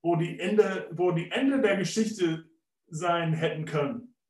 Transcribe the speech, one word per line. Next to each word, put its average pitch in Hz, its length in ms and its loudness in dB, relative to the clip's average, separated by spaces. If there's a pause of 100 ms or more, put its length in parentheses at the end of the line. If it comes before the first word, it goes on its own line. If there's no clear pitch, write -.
wo 170 140 0
die 160 220 -2
Ende, 196 540 2
wo 180 200 2
die 165 180 -2
Ende 269 300 2
der 196 160 4
Geschichte 185 680 0 (440)
sein 165 440 0
hätten 156 320 -2
können. 135 500 -4 (160)